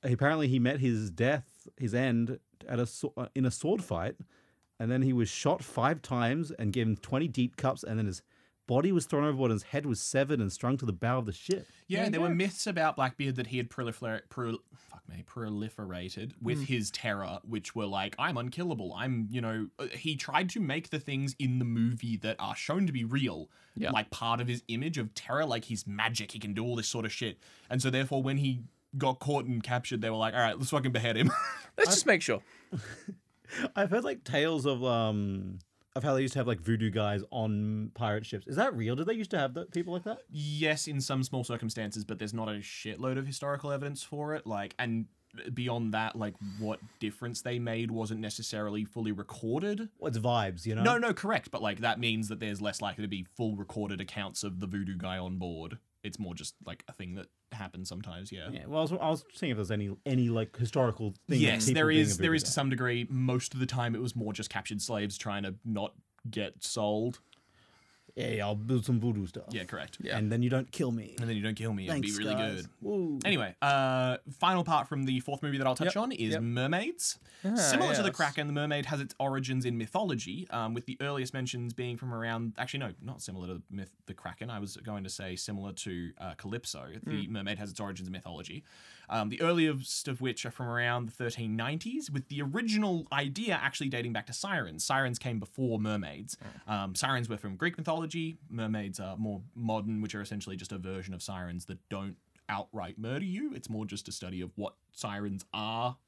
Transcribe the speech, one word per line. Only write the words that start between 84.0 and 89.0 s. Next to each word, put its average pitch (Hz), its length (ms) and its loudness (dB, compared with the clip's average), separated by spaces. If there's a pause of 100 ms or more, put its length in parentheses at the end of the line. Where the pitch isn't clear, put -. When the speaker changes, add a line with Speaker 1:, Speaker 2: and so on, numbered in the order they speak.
Speaker 2:
the - 80 -12
Kraken. 101 380 -10
I 107 80 -6
was 98 180 -8
going 104 280 -8
to 95 40 -8
say 92 260 -6
similar 98 380 -6
to, 87 460 -6
uh, 90 160 -8
Calypso. 95 540 -8 (140)
The 151 60 -6 (160)
Speaker 3:
Mm. - 60 -8
Speaker 2:
Mermaid 101 260 -4
has 101 140 -8
its - 80 -10
origins 92 280 -6
in 92 40 -6
mythology, 90 520 -10 (460)